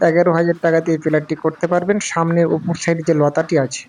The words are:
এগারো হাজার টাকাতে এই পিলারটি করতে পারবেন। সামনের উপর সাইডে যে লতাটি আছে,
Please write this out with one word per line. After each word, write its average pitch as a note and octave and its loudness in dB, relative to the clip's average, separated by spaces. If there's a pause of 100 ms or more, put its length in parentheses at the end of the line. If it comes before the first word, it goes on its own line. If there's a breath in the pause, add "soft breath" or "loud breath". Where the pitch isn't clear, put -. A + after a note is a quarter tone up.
এগারো F3 2
হাজার E3+ 0
টাকাতে E3 2
এই D#3 0
পিলারটি D3+ -2
করতে D#3 -4
পারবেন। F3+ 0
সামনের E3 0
উপর E3 -2
সাইডে E3 -2
যে D#3+ 2
লতাটি D#3 0
আছে, C3 -4